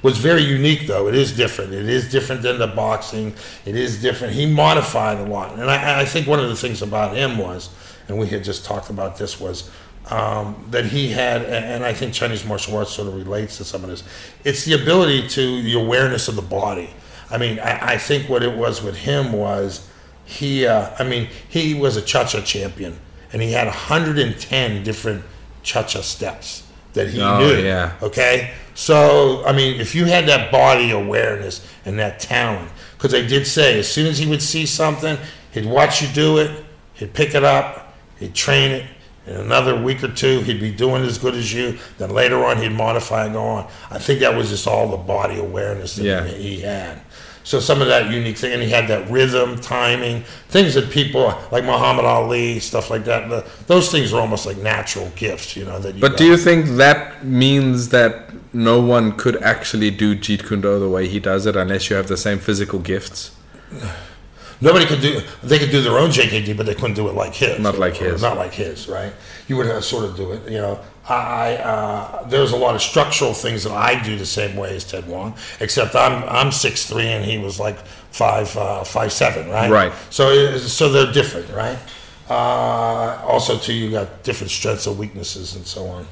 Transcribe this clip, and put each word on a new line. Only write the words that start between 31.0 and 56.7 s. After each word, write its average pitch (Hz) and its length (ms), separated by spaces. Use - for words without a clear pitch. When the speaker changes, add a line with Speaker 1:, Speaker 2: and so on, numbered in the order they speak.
Speaker 1:
and 98 140
that 104 200
talent, 110 500
'cause 131 140
they 123 140
did 139 220
say, 131 320
as 101 100
soon 156 180
as 151 100
he 156 80
would 151 160
see 160 240
something, 151 520
he'd 107 120
watch 147 360
you 139 80
do 151 300
it, 151 120
he'd - 180
pick 147 200
it 139 120
up, - 480
he'd 92 140
train 139 380
it. 127 120
In 95 80
another 123 440
week 131 240
or 123 60
two, 131 320
he'd 107 180
be 107 120
doing 127 340
as 120 120
good 127 180
as 113 180
you. 120 240
Then 98 120
later 123 340
on, 123 140
he'd 110 160
modify 113 520
and 107 100
go 110 80
on. 113 240
I - 100
think 135 200
that 120 160
was 107 140
just 101 180
all 110 220
the 95 80
body 98 420
awareness 98 560
that 101 80
Speaker 2:
Yeah. 92 220
Speaker 1:
he, 98 300
he 90 60
had. 95 380
So - 160
some 139 220
of 131 60
that 117 240
unique 117 260
thing, 123 160
and 120 80
he 110 80
had 113 200
that 101 200
rhythm, 123 500
timing, 120 640
things 180 260
that 127 160
people 127 420
like 123 120
Muhammad 123 420
Ali, 117 540
stuff - 320
like 110 140
that. 113 240
The, 117 140
those 175 260
things 127 220
are 117 80
almost 107 240
like 98 120
natural 101 580
gifts, - 400
you 98 100
know. 95 140
That 95 160
you 101 60
Speaker 2:
But 139 100
Speaker 1:
got. - 80
Speaker 2:
do 160 60
you 170 120
think 165 400